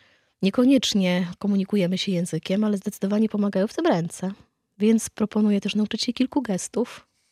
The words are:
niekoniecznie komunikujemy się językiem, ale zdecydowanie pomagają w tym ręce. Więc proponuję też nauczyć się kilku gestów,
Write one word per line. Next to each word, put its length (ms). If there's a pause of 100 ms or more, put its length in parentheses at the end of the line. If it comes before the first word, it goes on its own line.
(420)
niekoniecznie 840 (120)
komunikujemy 580
się 140
językiem, 520
ale 140
zdecydowanie 520
pomagają 380
w 60
tym 120
ręce. 460 (460)
Więc 320
proponuję 520
też 140
nauczyć 260
się 120
kilku 280
gestów, 640 (240)